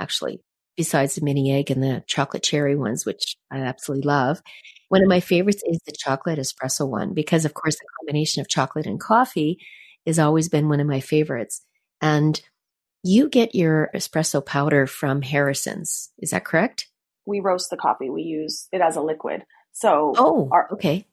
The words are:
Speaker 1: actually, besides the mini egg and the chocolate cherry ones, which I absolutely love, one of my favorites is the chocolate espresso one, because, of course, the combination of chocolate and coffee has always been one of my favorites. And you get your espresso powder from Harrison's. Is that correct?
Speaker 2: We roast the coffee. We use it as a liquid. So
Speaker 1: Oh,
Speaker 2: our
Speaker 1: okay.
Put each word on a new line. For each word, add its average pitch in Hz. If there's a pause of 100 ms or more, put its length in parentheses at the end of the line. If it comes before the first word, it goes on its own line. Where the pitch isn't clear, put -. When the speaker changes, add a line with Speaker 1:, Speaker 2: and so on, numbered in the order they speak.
Speaker 1:
actually, - (340)
besides 143
the 156
mini 139
egg 139
and 131
the 131
chocolate -
cherry 147
ones, 123
which - (160)
I 135
absolutely 135
love, 143 (460)
one 190
of 196
my 180
favorites 190
is 165
the -
chocolate 147
espresso 131
one, 131
because, 160
of 147
course, -
the - (140)
combination 151
of 139
chocolate 147
and 104
coffee 190 (480)
has 165
always 160
been 151
one 147
of 147
my 139
favorites. 151 (380)
And 151 (640)
you 220
get 233
your 160
espresso 156
powder 143
from 139
Harrison's. 143
Is 170
that -
correct? - (380)
Speaker 2:
We 202
roast 185
the 180
coffee. -
We 160
use 156
it 190
as 165
a 147
liquid. 156 (300)
So 151
Speaker 1:
Oh, 254
Speaker 2:
our 175
Speaker 1:
okay. 185